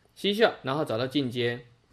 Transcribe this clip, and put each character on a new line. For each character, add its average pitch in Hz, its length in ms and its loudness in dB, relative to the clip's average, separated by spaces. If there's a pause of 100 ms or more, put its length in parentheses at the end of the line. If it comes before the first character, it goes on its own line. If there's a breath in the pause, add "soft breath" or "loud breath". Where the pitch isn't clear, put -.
(140)
C#， 202 200 0 (280)
然 131 140 -2
后 151 100 0
找 113 120 -2
到 127 100 0
进 135 220 0
阶， 120 360 -2 (280)